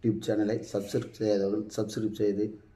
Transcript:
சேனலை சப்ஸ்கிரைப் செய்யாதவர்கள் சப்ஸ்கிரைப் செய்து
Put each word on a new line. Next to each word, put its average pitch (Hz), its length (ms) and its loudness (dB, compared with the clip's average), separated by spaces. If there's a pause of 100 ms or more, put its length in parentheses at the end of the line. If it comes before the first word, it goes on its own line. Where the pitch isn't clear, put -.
சேனலை 107 600 2 (100)
சப்ஸ்கிரைப் - 380 -2
செய்யாதவர்கள் 104 640 2
சப்ஸ்கிரைப் 107 360 -2
செய்து 104 500 0 (140)